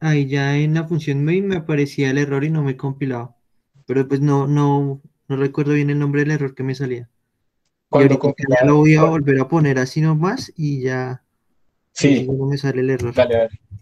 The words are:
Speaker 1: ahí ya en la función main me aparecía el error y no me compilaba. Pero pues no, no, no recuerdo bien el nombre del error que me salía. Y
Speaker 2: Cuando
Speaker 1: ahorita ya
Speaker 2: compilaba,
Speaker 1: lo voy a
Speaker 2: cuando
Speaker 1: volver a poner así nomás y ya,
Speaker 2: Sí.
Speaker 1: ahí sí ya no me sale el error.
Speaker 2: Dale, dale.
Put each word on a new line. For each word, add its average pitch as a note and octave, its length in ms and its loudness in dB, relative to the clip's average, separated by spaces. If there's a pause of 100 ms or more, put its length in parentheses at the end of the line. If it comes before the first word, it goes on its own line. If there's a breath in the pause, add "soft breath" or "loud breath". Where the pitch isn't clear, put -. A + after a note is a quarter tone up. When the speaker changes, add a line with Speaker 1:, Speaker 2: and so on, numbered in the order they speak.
Speaker 1:
ahí D3+ 260 0
ya C#3 300 -2
en D3+ 180 0
la E3 80 0
función D3+ 420 -2
main F#3 220 0
me F#3 120 -2
aparecía C#3+ 520 -2
el C#3 80 0
error C#3 240 -2
y D#3 80 -2
no D#3 140 0
me C3+ 120 -4
compilaba. C3+ 600 -6 (500)
Pero C3 220 0
pues C#3 120 0
no, C#3 280 2
no, C#3+ 520 0 (280)
no C#3 80 -4
recuerdo C#3 380 -2
bien D3 160 0
el D3 100 -2
nombre C#3+ 220 0
del D3+ 100 0
error C#3+ 240 -4
que C3 80 -8
me C3 100 -4
salía. B2+ 340 -8
Y - 800 -20
Speaker 2:
Cuando C#3 260 6
Speaker 1:
ahorita - 0 -
ya C3 40 2
Speaker 2:
compilaba, C3+ 480 0
Speaker 1:
lo D3 120 6
voy D#3 180 6
a D#3 40 4
Speaker 2:
cuando D#3+ 120 4
Speaker 1:
volver C#3 280 0
a C3 80 -2
poner D3 300 2
así B2+ 220 -2
nomás D#3+ 560 0
y C#3+ 240 -4
ya, B2+ 420 -6 (680)
Speaker 2:
Sí. - 160 2
Speaker 1:
ahí C#3 80 4
sí B2+ 100 -2
ya C3 60 -4
no C3+ 140 -2
me C#3 120 -2
sale C3+ 220 -4
el C3 100 0
error. A#2+ 240 -4
Speaker 2:
Dale, A#2+ 220 2
dale. A2+ 240 -2 (220)